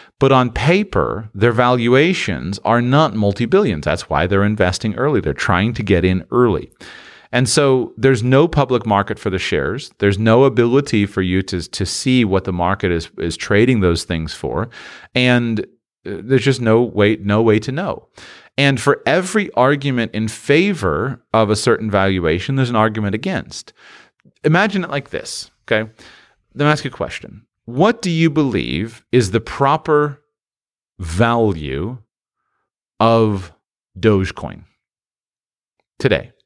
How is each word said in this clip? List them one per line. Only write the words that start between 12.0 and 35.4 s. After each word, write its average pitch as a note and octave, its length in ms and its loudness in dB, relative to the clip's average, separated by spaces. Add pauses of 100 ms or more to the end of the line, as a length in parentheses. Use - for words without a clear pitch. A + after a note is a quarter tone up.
what F#2+ 180 0
the G2 80 -4
market F2+ 380 -2
is, E2+ 260 -2
is E2+ 220 -6
trading A2+ 420 2
those E2+ 240 0
things D#2+ 300 -6
for. D2+ 340 -6 (460)
And, A#2+ 460 2 (440)
uh, F2+ 180 -10
there's A#2+ 220 2
just B2+ 160 0
no A2+ 220 4
way, G#2 400 2
no G#2 180 0
way A2+ 180 4
to A#2 140 -6
know. D#3+ 340 -8 (520)
And C#3 200 2
for - 280 0
every F#3 460 0
argument C3 600 0
in A2 160 -4
favor C3+ 1040 -2
of A2 160 2
a G#2 80 2
certain A2 340 0
valuation, F#2+ 680 0
there's C3 120 0
an A#2+ 80 -2
argument G#2+ 380 0
against. C3+ 580 -8 (720)
Imagine F#3+ 400 0
it D#3 60 -10
like C#3+ 180 -8
this, - 420 -12 (120)
okay? A2 280 -2 (640)
Let D3 120 -2
me D3+ 40 4
ask D3+ 140 -2
you C3 60 -6
a - 20 -16
question. - 540 -12 (200)
What F#3 360 0
do F#3 80 -4
you E3 200 2
believe G#2 840 -4
is A#2 180 2
the A2+ 100 0
proper D3 800 0 (800)
value F#2 1000 -2 (1000)
of A2 540 0 (440)
Dogecoin F#2+ 680 -2 (1400)